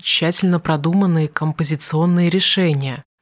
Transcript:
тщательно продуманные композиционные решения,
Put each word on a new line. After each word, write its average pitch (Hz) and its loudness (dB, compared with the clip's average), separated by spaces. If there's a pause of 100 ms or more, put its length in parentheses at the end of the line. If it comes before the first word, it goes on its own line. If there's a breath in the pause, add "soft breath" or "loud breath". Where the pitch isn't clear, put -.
тщательно 175 0
продуманные 165 0
композиционные 156 0
решения, 151 0 (180)